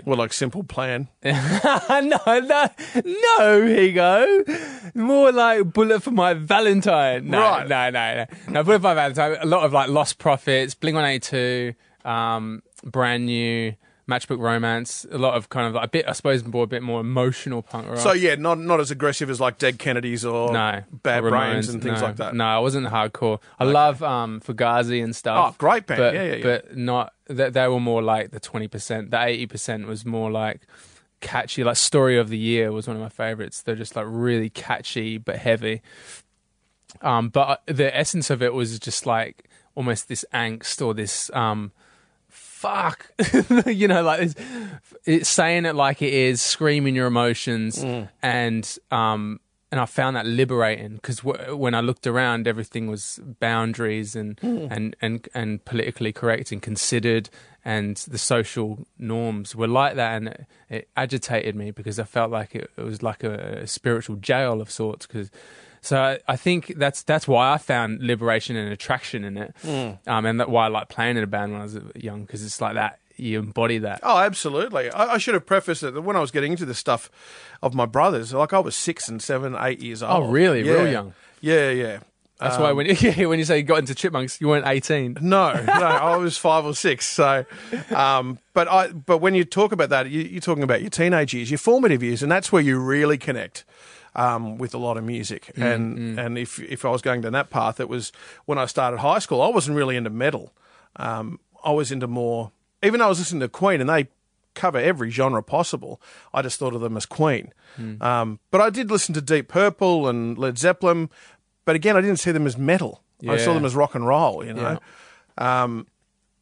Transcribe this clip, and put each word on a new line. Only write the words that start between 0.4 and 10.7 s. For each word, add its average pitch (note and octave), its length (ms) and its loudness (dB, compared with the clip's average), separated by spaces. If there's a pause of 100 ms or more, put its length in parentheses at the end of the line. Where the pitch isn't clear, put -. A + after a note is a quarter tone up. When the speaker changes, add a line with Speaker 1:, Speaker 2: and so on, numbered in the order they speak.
Speaker 1:
Plan. C3 520 -6
Speaker 2:
<laughs> - 80 -20
No, C#3 80 0 (680)
no, C#4 400 4 (560)
no, F4 680 6
Higo. A#3 1300 4
More C4+ 360 6
like A3+ 420 4
Bullet A3 300 4
for C#4 80 -4
My F3+ 220 4
Valentine. D#3+ 960 4
No, C#3+ 100 2
Speaker 1:
Right. D#3+ 280 4
Speaker 2:
no, B2+ 220 2
no, A#2 260 0
no. A#2 100 -4 (240)
No, D3 140 2
Bullet G3+ 160 6
for F3 40 0
My F#3 100 6
Valentine, D3+ 480 2
a D#3+ 40 -4
lot E3 200 4
of, C#3 80 2
like, C3+ 160 4
Lost C#3+ 300 0
Prophets, C3+ 540 2